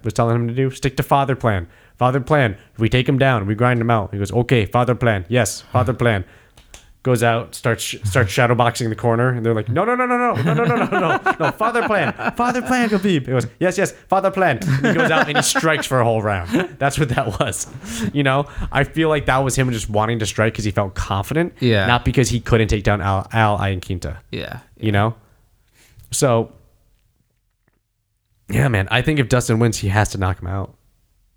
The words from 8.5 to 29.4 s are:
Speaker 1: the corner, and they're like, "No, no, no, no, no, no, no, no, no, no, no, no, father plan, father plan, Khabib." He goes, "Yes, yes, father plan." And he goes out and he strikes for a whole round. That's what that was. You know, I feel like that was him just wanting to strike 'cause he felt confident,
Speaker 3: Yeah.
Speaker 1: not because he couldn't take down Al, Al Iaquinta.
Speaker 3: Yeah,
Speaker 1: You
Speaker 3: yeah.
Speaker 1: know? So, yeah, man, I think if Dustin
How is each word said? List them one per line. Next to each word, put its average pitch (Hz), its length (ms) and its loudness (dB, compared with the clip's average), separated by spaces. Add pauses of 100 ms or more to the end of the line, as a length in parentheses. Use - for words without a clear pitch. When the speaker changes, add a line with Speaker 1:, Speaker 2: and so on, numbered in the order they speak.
Speaker 1:
the 107 80 -4
corner, 120 340 2
and 120 160 -2
they're 113 80 2
like, 107 140 -2
"No, 156 160 0
no, 240 100 0
no, 247 120 0
no, 247 100 0
no, 240 180 0
no, - 200 0
no, 233 100 2
no, 240 120 2
no, 233 100 0
no, 196 120 -2 (260)
no, 370 140 0
no, - 140 0
father 233 340 -2
plan, 170 260 0 (240)
father 240 240 0
plan, 240 300 0
Khabib." 196 120 0
He 185 180 2
goes, 123 260 -2 (140)
"Yes, 185 180 0
yes, 190 140 0 (160)
father 190 220 2
plan." 180 320 0
And 147 240 0
he 220 80 2
goes - 160 2
out 160 180 2
and 147 80 -4
he - 60 2
strikes 160 440 0
for 131 140 0
a 117 40 2
whole 113 180 2
round. 98 280 -2 (280)
That's 139 200 0
what 147 120 0
that 110 300 -2
was. - 260 -4 (460)
You 143 120 0
know, 135 220 2 (260)
I 139 120 2
feel 160 240 0
like 151 180 0
that 131 120 2
was 135 180 0
him 127 140 2
just 110 180 -4
wanting 107 300 0
to 107 80 -2
strike 110 280 0
'cause 107 100 -6
he 107 60 0
felt 98 240 -2
confident, 135 680 -2
Speaker 3:
Yeah. 110 260 4
Speaker 1:
not 120 180 2
because 127 240 2
he 117 120 -2
couldn't 113 280 2
take 104 160 0
down 104 160 2
Al, 98 320 0
Al 107 260 2
Iaquinta. 95 600 -6 (120)
Speaker 3:
Yeah, - 280 -10 (180)
Speaker 1:
You - 100 -6
Speaker 3:
yeah. 107 40 2
Speaker 1:
know? 104 240 2 (960)
So, 117 420 0 (2000)
yeah, 127 180 2
man, 98 220 0
I 120 120 2
think 151 160 0
if 120 100 0
Dustin 120 320 0